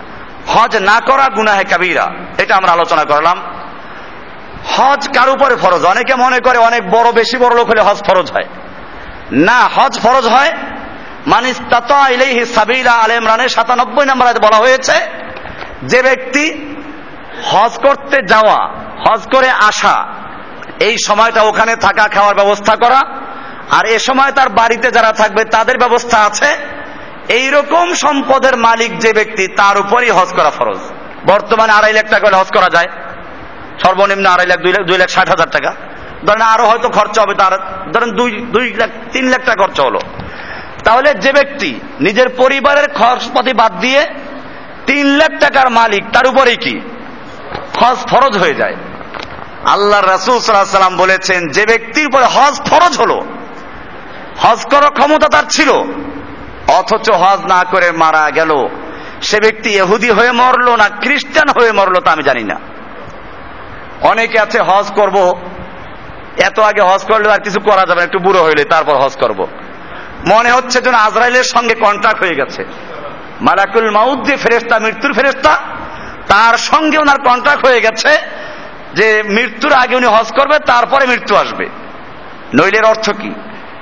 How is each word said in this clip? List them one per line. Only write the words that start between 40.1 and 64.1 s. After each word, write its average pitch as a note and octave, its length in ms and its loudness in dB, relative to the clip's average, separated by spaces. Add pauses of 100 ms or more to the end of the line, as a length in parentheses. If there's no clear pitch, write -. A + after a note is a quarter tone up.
তাহলে C4+ 300 4
যে A3 180 0
ব্যক্তি C#4 480 -2 (200)
নিজের G#3+ 280 2
পরিবারের C#4 600 2
খরচপাতি B3 640 0
বাদ A3 280 0
দিয়ে C4+ 260 2 (800)
তিন C#4+ 200 0
লাখ D4 240 4 (100)
টাকার C4+ 300 2
মালিক, A3+ 420 2
তার B3 140 4
উপরেই B3 300 4
কি A#2 240 -6 (1000)
হজ A#3+ 160 4
ফরজ A3+ 420 0
হয়ে E3 160 0
যায়? G#2+ 220 -2 (880)
আল্লাহর G3+ 440 2
রাসূল G#3 320 0
সাল্লাল্লাহু A3+ 100 -2
আলাইহি G3 200 2
সাল্লাম F#3+ 260 2
বলেছেন, F#3 520 0
যে G3+ 180 0
ব্যক্তির A3+ 400 0
উপরে C4 180 2
হজ C4 360 2 (100)
ফরজ D#4 280 4
হলো, E3+ 260 0 (1160)
হজ - 220 2
করার C#4+ 260 2
ক্ষমতা D4 380 2
তার D4+ 200 2
ছিল, C#4+ 220 2 (1000)
অথচ G3+ 420 0
হজ F#3 360 2
না F#3 180 2
করে F3+ 280 2
মারা D#3 380 2
গেল, D#3+ 220 0 (720)
সে G#3 180 0
ব্যক্তি A3 360 0
ইহুদি G3 340 2
হয়ে A#3 220 2
মরলো B3 440 2
না G#3 120 4
খ্রিস্টান C#4+ 600 -2
হয়ে A#3 240 2
মরলো, F#3+ 280 2
তা F3 120 2
আমি D#3 100 0
জানি C3 200 0
না। F#2+ 140 -6 (1400)
অনেকে A3 400 2